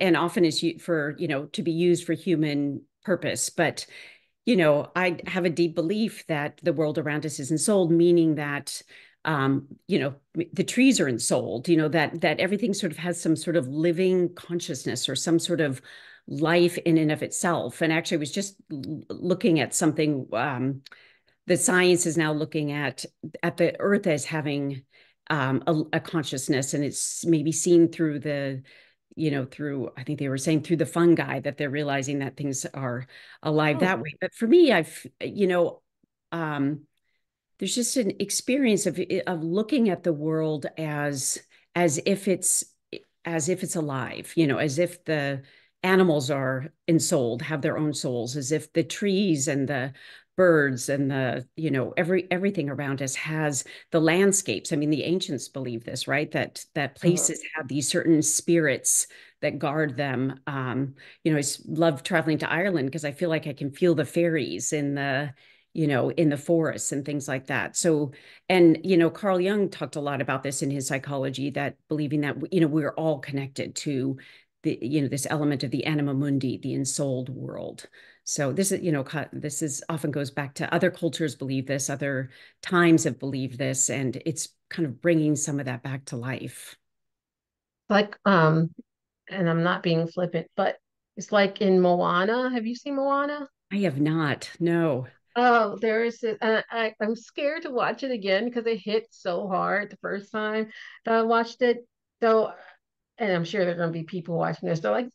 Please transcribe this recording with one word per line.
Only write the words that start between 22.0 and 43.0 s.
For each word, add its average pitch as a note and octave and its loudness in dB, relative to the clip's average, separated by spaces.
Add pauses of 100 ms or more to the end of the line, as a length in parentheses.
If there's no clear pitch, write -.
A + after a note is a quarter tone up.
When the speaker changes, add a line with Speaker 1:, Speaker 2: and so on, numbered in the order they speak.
Speaker 1:
is D#3+ 0
now D#3 2
looking D3+ -2
at, C#3+ -4 (400)
at E3+ -2
the E3 2
earth G3+ 2
as D3 2
having, C#3+ -4 (460)
um, C3+ 0
a, D#3 4 (120)
a D#3+ 0
consciousness, C#3 -2
and D3 0
it's - -6
maybe D#3+ 2
seen E3+ 6
through D#3 -2
the, C#3 -4 (540)
you D#3+ 0
know, C#3 0
through, C#3 -6
I B2+ -12
think D3 -6
they C#3+ -4
were C3+ -2
saying D#3+ 0
through E3+ 0
the - 2
fungi D3+ 2
that C#3 -6
they're D3 -4
realizing C#3+ -2
that C3+ -6
things C#3 -6
are C3 -6 (340)
alive D3+ 2
Speaker 2:
Oh. - -6
Speaker 1:
that F#3 2
way. - -12
But F3+ -6
for A3+ -4
me, D#4+ 8
I've, E3 0 (160)
you - 0
know, F3 2 (520)
um, D3+ -2 (800)
there's F#3+ -4
just A#3+ -2
an G3+ 2
experience A3+ 2
of, E3+ 0 (280)
of E3+ -4
looking A3 2
at F3 -2
the F3 2
world D#3 -2 (120)
as, D3 -4 (340)
as E3+ 4
if G3 0
it's, - 0 (600)